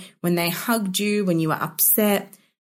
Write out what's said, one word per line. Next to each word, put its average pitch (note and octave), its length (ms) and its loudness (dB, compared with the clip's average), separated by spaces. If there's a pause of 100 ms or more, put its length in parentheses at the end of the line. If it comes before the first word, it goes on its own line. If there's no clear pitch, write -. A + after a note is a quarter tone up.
(200)
when F3 160 2
they E3+ 140 0
hugged G3 500 -2
you, G#3 240 0
when E3+ 160 2
you D#3+ 80 0
were D#3 120 -2
upset, - 720 0 (440)